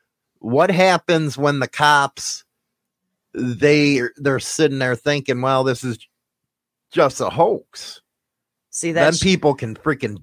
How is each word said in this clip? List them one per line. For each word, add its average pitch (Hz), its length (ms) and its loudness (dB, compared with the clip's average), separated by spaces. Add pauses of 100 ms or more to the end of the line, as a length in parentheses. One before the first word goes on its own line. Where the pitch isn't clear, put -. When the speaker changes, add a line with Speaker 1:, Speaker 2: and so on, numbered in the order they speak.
(400)
Speaker 1:
What 147 300 0
happens 170 680 2
when 143 220 0
the 123 80 -4
cops, - 760 0 (920)
they, 139 640 2 (160)
they're 139 240 -2
sitting 143 380 -2
there 127 180 -2
thinking, 139 440 -2
"Well, 131 240 0
this 131 200 -2
is 120 140 -6 (920)
just 143 280 2
a 107 80 -2
hoax"? - 720 -2 (720)
Speaker 2:
See, - 220 -6
Speaker 1:
Then 156 120 2
Speaker 2:
that's 160 180 2
Speaker 1:
people 160 320 2
can 110 220 -8
freaking 117 460 -4